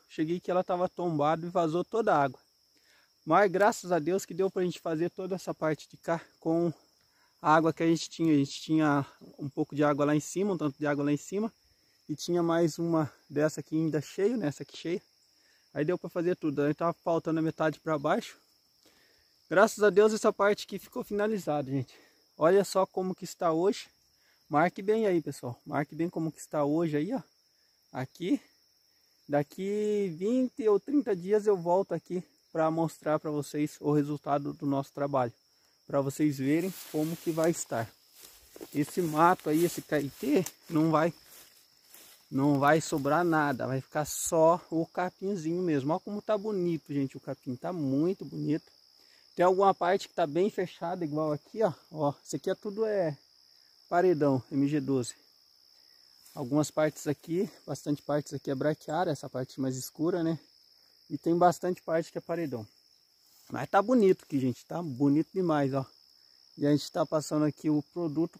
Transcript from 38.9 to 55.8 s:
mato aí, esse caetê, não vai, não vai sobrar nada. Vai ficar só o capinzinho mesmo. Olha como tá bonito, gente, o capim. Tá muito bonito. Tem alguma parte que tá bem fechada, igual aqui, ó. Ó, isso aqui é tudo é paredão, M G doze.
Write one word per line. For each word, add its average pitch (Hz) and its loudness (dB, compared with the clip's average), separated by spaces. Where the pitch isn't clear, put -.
mato 160 2
aí, 160 2
esse 160 -2
caetê, 160 0
não 160 2
vai, 156 2
não 139 2
vai 147 6
sobrar 151 0
nada. 147 0
Vai 131 -4
ficar 151 -6
só 165 2
o 165 -2
capinzinho 180 -4
mesmo. 147 0
Olha 180 0
como 208 -10
tá 214 -2
bonito, 180 -4
gente, 139 -2
o - -12
capim. 131 -10
Tá 170 -8
muito 156 -2
bonito. 151 -6
Tem - 2
alguma 190 6
parte 180 0
que - -20
tá 170 0
bem 175 2
fechada, 175 -6
igual 151 -2
aqui, 208 -4
ó. 175 2
Ó, 147 0
isso - -10
aqui 190 -2
é 185 0
tudo 214 -4
é 185 0
paredão, 151 4
M 139 2
G 151 0
doze. 131 -2